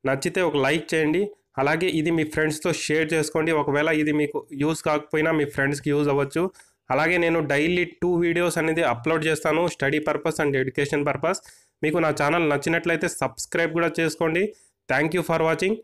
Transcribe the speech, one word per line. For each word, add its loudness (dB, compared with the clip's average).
నచ్చితే -2
ఒక 0
లైక్ 0
చేయండి. 2
అలాగే 0
ఇది 0
మీ 0
ఫ్రెండ్స్తో -2
షేర్ 0
చేసుకోండి. 0
ఒకవేళ 0
ఇది 0
మీకు -2
యూజ్ 0
కాకపోయినా 0
మీ 2
ఫ్రెండ్స్కి 0
యూజ్ 2
అవ్వచ్చు. 0
అలాగే 2
నేను 2
డైలీ 2
టూ 0
వీడియోస్ 0
అనేది 0
అప్‌లోడ్ 0
చేస్తాను, 0
స్టడీ 0
పర్పస్ -2
and 2
ఎడ్యుకేషన్ -2
పర్పస్. -2
మీకు 0
నా 2
ఛానల్ 2
నచ్చినట్లయితే 0
సబ్స్క్రైబ్ -2
కూడా 2
చేసుకోండి. 0
Thank 2
you -2
for 2
watching. 0